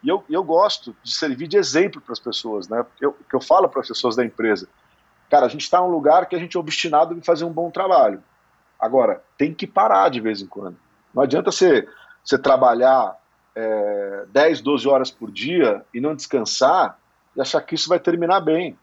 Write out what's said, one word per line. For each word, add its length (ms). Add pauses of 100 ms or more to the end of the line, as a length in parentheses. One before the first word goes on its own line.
E 60
eu, 200
eu 140
gosto 600
de 100
servir 320
de 100
exemplo 440
pras 180
pessoas, 500
né? 160 (160)
Eu, 120
que 240
eu 40
falo 280
pras 180
pessoas 300
da 80
empresa, 420 (640)
Cara, 160
a 20
gente 220
tá 100
num 80
lugar 380
que 100
a 20
gente 200
é 20
obstinado 540
em 80
fazer 240
um 60
bom 180
trabalho. 520 (560)
Agora, 440 (160)
tem 160
que 120
parar 440
de 100
vez 220
em 40
quando. 300 (380)
Não 80
adianta 280
você, 380 (340)
você 140
trabalhar, 800 (400)
é, 720
dez, 320
doze 260
horas 240
por 200
dia 640
e 80
não 120
descansar 840 (360)
e 60
achar 220
que 120
isso 140
vai 100
terminar 420
bem. 420